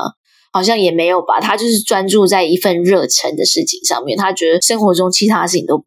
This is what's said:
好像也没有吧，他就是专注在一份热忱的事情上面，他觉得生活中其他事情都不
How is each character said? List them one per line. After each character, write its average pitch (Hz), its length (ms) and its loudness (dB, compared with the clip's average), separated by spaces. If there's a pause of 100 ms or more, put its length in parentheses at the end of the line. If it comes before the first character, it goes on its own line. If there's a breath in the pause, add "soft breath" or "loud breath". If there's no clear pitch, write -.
(520)
好 180 80 0
像 220 160 0
也 185 140 2
没 165 160 0
有 180 160 2
吧， - 180 0
他 208 160 -2
就 220 80 -4
是 226 140 2
专 196 300 -2
注 196 180 4
在 185 180 2
一 165 120 2
份 180 260 0
热 180 240 2
忱 - 300 -2
的 190 80 -2
事 165 180 0
情 160 220 -6
上 123 200 -4
面， 131 140 -4
他 190 140 0
觉 165 200 0
得 180 80 2
生 226 200 0
活 202 120 4
中 180 160 0
其 208 200 0
他 175 180 0
事 175 120 -2
情 165 60 -4
都 151 140 0
不 - 80 -14